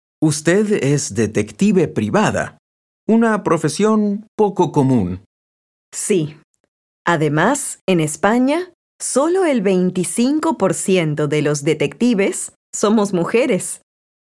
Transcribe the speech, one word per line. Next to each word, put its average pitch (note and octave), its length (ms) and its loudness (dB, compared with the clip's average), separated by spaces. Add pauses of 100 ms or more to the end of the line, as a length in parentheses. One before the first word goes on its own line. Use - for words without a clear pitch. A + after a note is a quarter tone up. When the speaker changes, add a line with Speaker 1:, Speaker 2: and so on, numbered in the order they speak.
(200)
Speaker 1:
usted F3 640 0
es C#3 300 -2
detective A#2 760 0
privada, D3+ 680 -2 (500)
una A3 360 2
profesión G3+ 840 0 (100)
poco G3 360 0
común. A#2+ 520 0 (680)
Speaker 2:
Sí. D#3+ 420 -2 (720)
Además, D#3+ 720 0 (100)
en F#3 120 2
España, B3 760 0 (260)
solo E4+ 460 0
el C4+ 160 0
veinticinco G3+ 960 0
por F#3 160 0
ciento D#3 540 0
de D3 160 0
los D3 200 -2
detectives F#3 920 -2 (220)
somos G#3 380 0
mujeres. G3 680 0 (580)